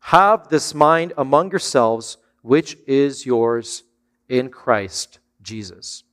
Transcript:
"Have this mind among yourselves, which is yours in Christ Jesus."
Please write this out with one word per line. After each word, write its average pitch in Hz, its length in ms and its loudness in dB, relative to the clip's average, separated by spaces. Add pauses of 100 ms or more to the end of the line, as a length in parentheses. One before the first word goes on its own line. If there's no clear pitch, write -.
"Have 202 440 4
this 151 240 -2
mind 165 440 2
among 147 340 2
yourselves, 117 680 -2 (240)
which 147 360 0 (100)
is 135 380 0
yours 117 580 -2 (460)
in 127 200 -2
Christ - 680 -4 (220)
Jesus." 104 720 -16